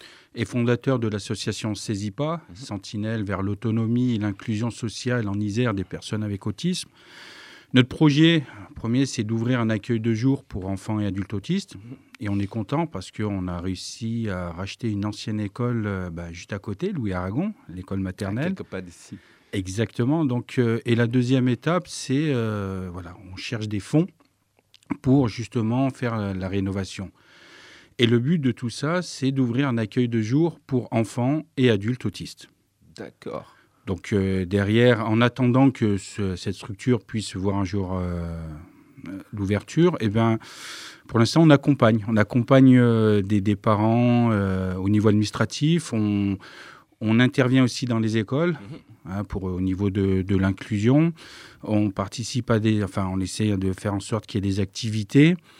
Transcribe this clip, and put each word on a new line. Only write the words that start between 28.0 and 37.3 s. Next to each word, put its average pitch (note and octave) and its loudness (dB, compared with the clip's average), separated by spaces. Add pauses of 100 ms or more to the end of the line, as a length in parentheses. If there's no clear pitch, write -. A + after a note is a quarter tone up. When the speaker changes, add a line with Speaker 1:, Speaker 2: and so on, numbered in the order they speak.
Speaker 1:
le A#2 4
but D#3 0
de C3 2
tout A#2 -6
ça, E3 -4
c'est C3+ -4
d'ouvrir C3 0
un A#2+ -2
accueil A#2 0
de A#2 0
jour D3 0
pour B2 -4
enfants B2 -2 (140)
et B2+ 4
adultes G#2+ 0
autistes. - -8 (460)
Speaker 2:
D'accord. - -14 (320)
Speaker 1:
Donc, F#2+ -6
euh, F#2+ 0
derrière, G#2+ 4
en A2 2
attendant B2 4
que G#2 0
ce, F#2+ -6
cette G2+ -6
structure A2+ -2
puisse - -8